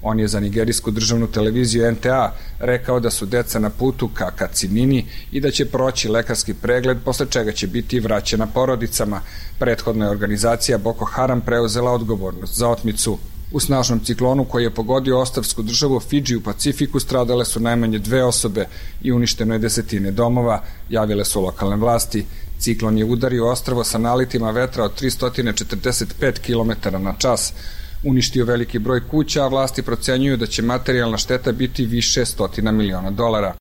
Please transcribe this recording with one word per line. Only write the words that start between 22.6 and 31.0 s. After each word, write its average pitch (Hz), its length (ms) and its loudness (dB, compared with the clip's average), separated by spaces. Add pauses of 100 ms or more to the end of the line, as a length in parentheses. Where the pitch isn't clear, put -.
je 107 80 4
udario 120 440 2
ostrvo 123 340 0
sa 117 140 -2
nalitima 117 540 0
vetra 123 320 0
od 101 120 -2
tristotina 123 580 -2
četrdeset 110 680 -2
pet 131 200 0
kilometara 113 600 0
na 95 180 -2
čas. - 360 0 (520)
Uništio 127 400 2
veliki 120 340 0
broj 123 280 0
kuća, 151 360 0
a 135 40 2
vlasti 135 340 0
procenjuju 131 560 0
da 113 80 0
će - 160 -4
materijalna 120 560 0